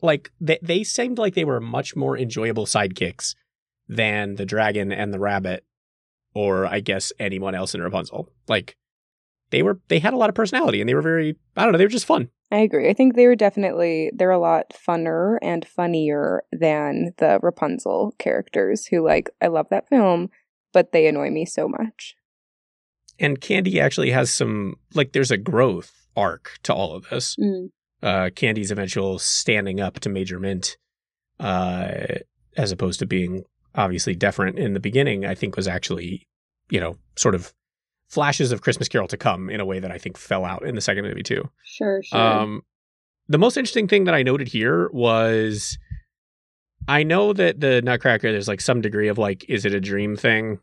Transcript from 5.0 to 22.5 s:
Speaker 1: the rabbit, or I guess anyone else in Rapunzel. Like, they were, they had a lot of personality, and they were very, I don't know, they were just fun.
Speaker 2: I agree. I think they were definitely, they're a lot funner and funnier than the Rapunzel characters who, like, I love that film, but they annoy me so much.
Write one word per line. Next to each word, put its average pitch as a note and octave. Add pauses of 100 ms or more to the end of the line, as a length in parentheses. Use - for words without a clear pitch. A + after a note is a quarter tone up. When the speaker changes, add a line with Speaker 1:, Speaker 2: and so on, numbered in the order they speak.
Speaker 1:
the F#2+
rabbit, G2 (720)
or F#2+
I F#2+
guess G2+
anyone F#2+
else F#2
in G2+
Rapunzel. F#2 (160)
Like, - (760)
they C3
were, F#3+
they E3
had G#3+
a -
lot A3+
of F#3+
personality, G#3
and G#2+
they B2
were D3
very, D#3+ (200)
I F3+
don't A3+
know, E3
they F#3
were G#3
just A#3+
fun. D#3 (200)
Speaker 2:
I G#3
agree. F3+
I G3
think C4
they B3
were B3
definitely, F3
they're F#3
a F#3
lot E3
funner E3+
and E3+
funnier D3+ (100)
than D#3
the D#3+
Rapunzel D#3+
characters -
who, E3+
like, D#3 (100)
I -
love E3
that -
film, F#3+ (420)
but F3+
they D#3+
annoy D3
me D#3
so -
much. - (1000)